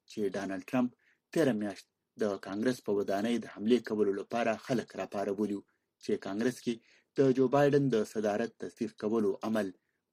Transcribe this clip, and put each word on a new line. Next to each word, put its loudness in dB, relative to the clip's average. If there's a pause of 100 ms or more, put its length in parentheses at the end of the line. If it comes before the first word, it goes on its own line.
چې -4
ډانلډ -6
ټرمپ 0 (420)
تیره 4
میاشت -6 (300)
د -2 (200)
کانګرس -2
په -2
ودانۍ 0
د -8
حملې 2 (100)
کولو 2
لپاره -2
خلک -2
راپارولي -2
وو، -12 (340)
چې -4 (120)
کانګرس -2
کې -4 (420)
د 4 (160)
جو 4
بایدن 4
د 2
صدارت -2
تصدیق -8
کولو 0 (120)
عمل -2 (460)